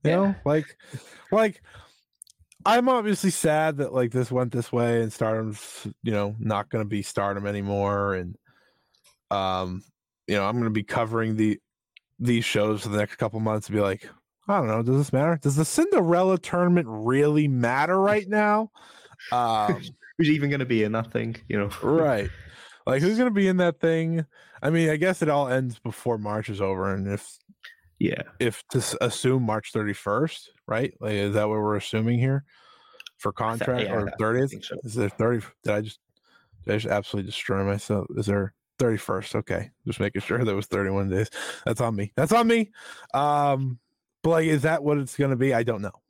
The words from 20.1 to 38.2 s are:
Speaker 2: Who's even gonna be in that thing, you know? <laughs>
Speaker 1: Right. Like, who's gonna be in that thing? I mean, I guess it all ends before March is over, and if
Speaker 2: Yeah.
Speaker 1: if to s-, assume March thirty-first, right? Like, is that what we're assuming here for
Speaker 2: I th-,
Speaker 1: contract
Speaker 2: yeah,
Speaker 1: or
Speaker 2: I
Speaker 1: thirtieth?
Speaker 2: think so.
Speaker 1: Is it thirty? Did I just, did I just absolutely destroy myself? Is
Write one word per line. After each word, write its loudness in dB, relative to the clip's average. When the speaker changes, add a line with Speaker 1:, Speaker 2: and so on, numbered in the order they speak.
Speaker 2:
Who's 4
even 2
gonna -2
be 2
in 0
that -2
thing, -2
you 0
know? 0
<laughs> -12
Speaker 1:
Right. 2
Like, 2
who's 2
gonna 4
be 4
in 2
that 2
thing? 0
I 0
mean, 4
I 2
guess 0
it 2
all 2
ends -2
before -4
March -4
is -4
over, 0
and -4
if -8
Speaker 2:
Yeah. 0
Speaker 1:
if -2
to -2
s-, -2
assume 0
March -2
thirty-first, -4
right? -2
Like, -4
is 0
that 2
what 0
we're 0
assuming 0
here 0
for -4
Speaker 2:
I -2
th-, -8
Speaker 1:
contract -2
Speaker 2:
yeah, -4
Speaker 1:
or -2
Speaker 2:
I -10
Speaker 1:
thirtieth? 0
Speaker 2:
think -16
so. -12
Speaker 1:
Is -8
it -2
thirty? 0
Did -2
I 0
just, -10
did -2
I 0
just -2
absolutely -4
destroy -4
myself? -2
Is -2